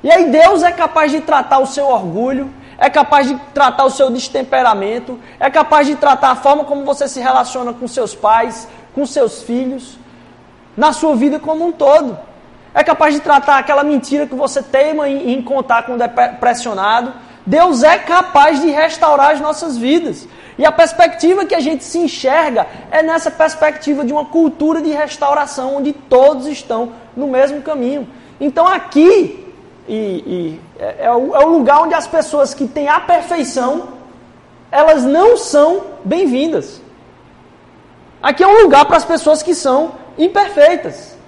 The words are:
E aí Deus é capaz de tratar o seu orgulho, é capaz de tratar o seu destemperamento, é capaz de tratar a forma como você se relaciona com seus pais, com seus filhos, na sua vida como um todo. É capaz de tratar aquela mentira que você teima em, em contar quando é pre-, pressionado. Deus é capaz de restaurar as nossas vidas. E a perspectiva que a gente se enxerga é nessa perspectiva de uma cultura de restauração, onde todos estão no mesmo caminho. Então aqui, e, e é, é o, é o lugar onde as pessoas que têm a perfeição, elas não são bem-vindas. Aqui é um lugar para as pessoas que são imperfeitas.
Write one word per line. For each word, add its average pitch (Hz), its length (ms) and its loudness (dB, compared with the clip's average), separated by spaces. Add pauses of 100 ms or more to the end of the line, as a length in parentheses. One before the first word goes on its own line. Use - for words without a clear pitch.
E 262 80 -4
aí 330 200 6
Deus 330 340 4
é 349 80 2
capaz 320 400 0
de 311 80 -2
tratar 277 400 0
o 262 60 0
seu 277 220 -4
orgulho, 247 640 -2 (280)
é 277 120 2
capaz 285 380 2
de 277 80 -4 (180)
tratar 269 320 2
o 269 40 4
seu 262 200 0
destemperamento, 240 1080 -4 (200)
é 277 100 -2
capaz 294 380 2
de 294 80 -2
tratar 269 360 2
a 254 40 0
forma 285 280 0
como 285 220 -6
você 277 220 -4
se 269 120 -10
relaciona 247 540 -4
com 240 140 -12
seus 233 260 -6
pais, 226 540 -2 (260)
com 277 120 -4
seus 254 360 -4
filhos, 254 560 -8 (800)
na 294 180 2
sua 311 220 0
vida 285 240 0
como 311 260 -4
um 349 60 -2
todo. 285 460 2 (560)
É 302 100 2
capaz 311 300 2
de 294 80 -2
tratar 285 360 2
aquela 285 280 0
mentira 294 420 -2
que 262 80 -12
você 262 260 -4
teima 294 460 0
em, 277 260 -4
em 269 80 -4
contar 247 420 -2
quando 247 180 -6
é 233 80 -2
pre-, 240 300 0
pressionado. 240 760 -2 (320)
Deus 285 380 2
é 330 140 6
capaz 320 600 2
de 320 100 0
restaurar 302 640 2
as 294 80 -2
nossas 302 380 -6
vidas. 269 500 -2 (300)
E 285 80 0
a 311 80 4
perspectiva 330 720 2
que 403 100 -4
a 330 60 0
gente 294 240 -4
se - 120 -8
enxerga 277 680 0 (240)
é 311 100 2
nessa 320 300 -2
perspectiva 302 720 -2
de 240 80 -4
uma 294 140 -4
cultura 320 560 0
de 302 80 -2
restauração, 285 880 -2
onde 285 160 -4
todos 262 540 2
estão 240 440 -6 (240)
no 277 120 -6
mesmo 269 340 0
caminho. 277 480 -6 (320)
Então 311 260 0
aqui, 370 840 2 (340)
e, 220 80 -8
e 180 680 -8 (180)
é, - 260 -8
é 233 60 0
o, 269 240 -2
é 285 100 2
o 320 40 0
lugar 294 320 2
onde 330 120 -2
as 320 140 -4
pessoas 302 460 -2
que 262 140 -8
têm 285 200 -6
a 311 120 0
perfeição, 302 920 -2 (840)
elas 311 320 4
não 349 340 4
são 320 460 0 (200)
bem-vindas. 269 800 -2 (1400)
Aqui 294 220 0
é 381 40 6
um 427 160 8
lugar 277 220 6
para 330 120 2
as - 80 0
pessoas 302 380 0
que 349 100 -2
são 285 400 -2 (240)
imperfeitas. 330 1000 0 (120)